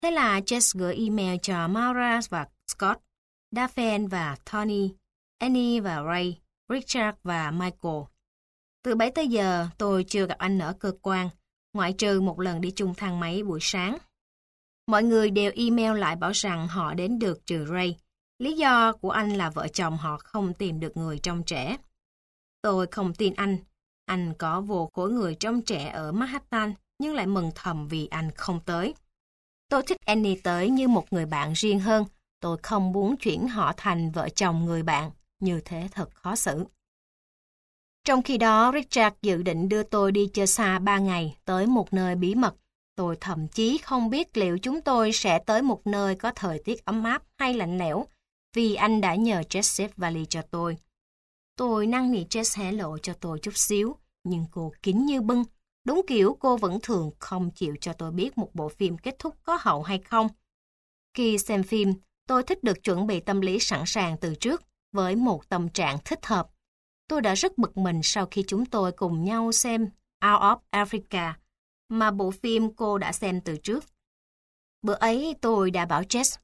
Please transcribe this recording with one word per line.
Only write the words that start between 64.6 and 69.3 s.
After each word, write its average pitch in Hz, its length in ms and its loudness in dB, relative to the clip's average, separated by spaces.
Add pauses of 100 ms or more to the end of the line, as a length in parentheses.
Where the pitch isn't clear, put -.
với 190 240 0
một 226 320 0
tâm 175 200 0
trạng 151 360 0
thích - 220 -6
hợp. 185 220 -2 (600)
Tôi 311 120 0
đã 208 140 2
rất 370 240 0
bực - 180 0
mình 175 260 0
sau 190 280 0
khi 196 160 -2
chúng 202 200 0
tôi 190 260 0
cùng 165 320 -2
nhau 226 280 0